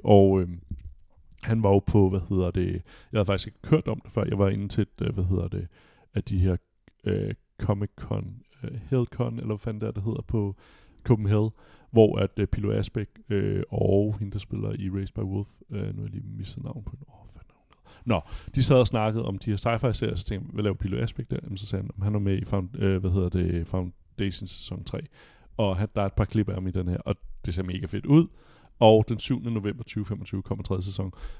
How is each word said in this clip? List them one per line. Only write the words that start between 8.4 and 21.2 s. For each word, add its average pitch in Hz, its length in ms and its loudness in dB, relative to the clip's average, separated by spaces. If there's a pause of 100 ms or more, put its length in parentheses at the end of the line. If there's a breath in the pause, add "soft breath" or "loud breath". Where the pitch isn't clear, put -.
øh, 113 60 -8 (200)
Hellcon, 120 440 -2
eller 117 120 -8
hvad 107 120 -4
fanden 107 220 -8
det 110 80 -4
er, - 40 -4
det 104 100 -6
hedder, 107 260 -4
på 101 280 -2 (480 soft breath)
Copenhagen, 107 460 4 (400 soft breath)
hvor 110 280 8
at, 98 180 2
øh, 101 100 2
Pilo 101 260 0
Asbæk, 104 360 -2 (200)
øh, 101 420 0
og 104 480 2
hende, 98 140 -6
der 101 60 -6
spiller 104 400 -6
i 98 120 -6
Raised 98 240 -6
by 110 60 -6
Wolf, 101 280 -4 (220)
øh, 104 100 -8 (160)
nu 104 60 -8
er 104 40 -6
jeg 101 40 -8
lige 101 140 -10 (120)
misset - 280 -10
navn 110 200 -12
på - 60 -10
hende. 135 180 -16
Åh, - 180 -20 (800 soft breath)
Nå, 104 160 0 (340 loud breath)
de 135 80 2
sad 131 140 6
og 123 100 8
snakkede 110 380 0
om 98 140 -4
de 113 120 -6
her 101 60 0
sci-fi-serier, 113 600 -2
så 92 80 -6
tænkte 101 240 -6
jeg, - 60 -14
"Hvad 104 100 -4
laver 98 120 2
Pilo 107 220 -4
Asbæk 120 320 -4